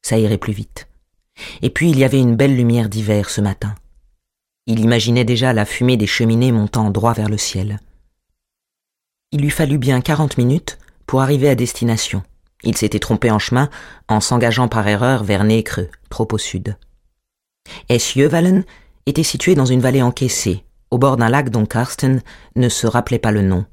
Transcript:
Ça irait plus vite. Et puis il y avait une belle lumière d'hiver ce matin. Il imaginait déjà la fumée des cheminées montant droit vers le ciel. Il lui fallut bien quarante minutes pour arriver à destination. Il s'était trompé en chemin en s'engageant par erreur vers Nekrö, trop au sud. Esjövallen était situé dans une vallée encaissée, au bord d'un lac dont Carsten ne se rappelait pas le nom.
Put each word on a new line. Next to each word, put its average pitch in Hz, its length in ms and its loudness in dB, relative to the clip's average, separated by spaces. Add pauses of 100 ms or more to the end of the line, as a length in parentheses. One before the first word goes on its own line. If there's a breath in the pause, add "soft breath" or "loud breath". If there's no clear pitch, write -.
Ça 113 160 0
irait 107 180 2
plus - 160 -6
vite. - 340 -12 (760 loud breath)
Et - 80 0
puis 170 180 0
il 143 80 4
y 131 60 4
avait 131 160 2
une 120 160 4
belle 135 200 4
lumière 117 320 2
d'hiver 104 440 -2
ce 107 100 -4
matin. 101 320 -2 (920)
Il 113 120 0
imaginait 117 460 2
déjà 123 280 0
la 107 120 0
fumée 127 320 0
des 104 80 0
cheminées 117 460 0
montant 107 400 0
droit 107 220 0
vers 107 160 -2
le 107 80 -2
ciel. 104 420 -6 (1500)
Il 143 100 -2
lui 147 80 0
fallut 143 300 0
bien 127 200 2
quarante 151 380 -2
minutes 127 400 0 (300 soft breath)
pour 131 160 0
arriver 139 260 2
à 131 60 4
destination. 117 640 -2 (400)
Il - 160 -2
s'était 107 220 -2
trompé 113 320 0
en 107 80 2
chemin 131 320 0 (360 loud breath)
en 110 120 2
s'engageant 120 480 0
par 110 200 -2
erreur 110 360 0
vers 101 220 0
Nekrö, 110 420 0 (240)
trop 110 200 -4
au 107 60 -2
sud. 101 400 -6 (1120 loud breath)
Esjövallen 165 720 2 (440 soft breath)
était 156 160 0
situé - 320 0
dans 139 100 2
une 127 160 2
vallée 127 220 2
encaissée, 123 600 -2 (280)
au 123 80 -2
bord 135 180 2
d'un 117 120 2
lac 139 200 0
dont 110 160 0
Carsten 127 560 -2 (340 loud breath)
ne 123 140 2
se - 180 -4
rappelait 120 320 0
pas 110 120 -2
le 104 100 2
nom. 92 320 0